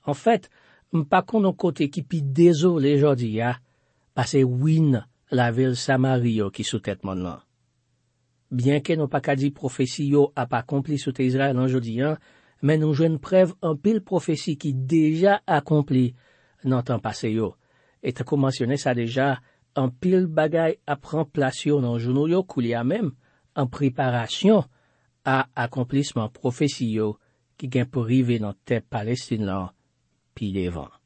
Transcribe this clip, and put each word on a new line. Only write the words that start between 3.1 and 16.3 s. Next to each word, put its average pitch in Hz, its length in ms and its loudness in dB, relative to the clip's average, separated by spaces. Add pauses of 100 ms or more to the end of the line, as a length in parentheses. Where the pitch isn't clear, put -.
a, 123 140 0 (640)
paske 131 280 2
win 139 540 4 (340)
lavil 123 460 2
Samari 127 580 2
yo 101 160 -2
ki 107 140 -8
sou - 160 -6
tèt 98 220 -6
moun 92 200 -6
lan. 82 160 -10 (1120)
Byen 139 320 0
ke 165 120 0
nou 143 120 -2
pa 139 160 -2
ka 143 120 0
di 139 160 0
pwofesi 139 580 -4
yo 143 160 4 (100)
ap 123 160 -4
akonpli 135 480 -4
sou 131 140 -6
tè 135 100 0
Izrayèl 135 320 0
an 127 140 2
jodi 120 340 -2
a, 156 80 0 (500)
men 156 200 2
nou 151 100 2
jwenn 160 280 2
prèv 185 340 2 (100)
anpil 190 400 0
pwofesi 165 560 -4
ki 143 120 -4 (140)
deja 165 580 4
akonpli 147 680 2 (580)